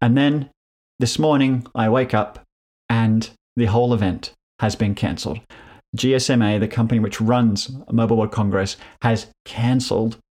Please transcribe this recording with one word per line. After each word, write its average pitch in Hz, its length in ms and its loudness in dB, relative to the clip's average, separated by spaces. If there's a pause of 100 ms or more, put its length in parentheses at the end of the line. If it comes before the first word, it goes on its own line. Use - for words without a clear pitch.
And 233 120 4
then 143 360 0 (480)
this 120 180 -2
morning, 135 560 2
I 110 160 0
wake 127 240 2
up - 260 -2 (480)
and 110 400 2 (280)
the 120 100 0
whole 120 300 2
event 95 360 -2 (280)
has 107 160 -2
been 101 180 0
cancelled. - 460 -6 (560)
G 131 180 2
S 127 160 0
M 120 140 4
A, 104 160 2
the 107 80 0
company 117 320 0
which 107 200 -4
runs 113 520 0 (200)
Mobile 113 260 2
World 104 140 0
Congress, 98 460 -2 (240)
has 113 240 0 (200)
cancelled 117 720 -2 (220)